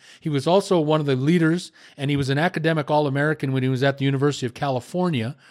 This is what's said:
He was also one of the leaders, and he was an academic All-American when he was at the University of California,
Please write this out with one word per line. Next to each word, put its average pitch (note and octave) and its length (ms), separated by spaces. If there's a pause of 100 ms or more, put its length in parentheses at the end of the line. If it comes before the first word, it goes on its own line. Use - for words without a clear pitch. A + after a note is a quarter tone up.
(200)
He D#3+ 100
was C#3 160
also F#3 340
one D#3 200
of D3+ 60
the C#3 100
leaders, E3 560 (240)
and C#3 140
he C#3+ 80
was C3+ 120
an C#3 100
academic D#3+ 520
All-American D3 640
when C3 100
he B2+ 60
was C3 140
at C#3 140
the C3+ 80
University C#3 400
of A2+ 80
California, C#3 840 (140)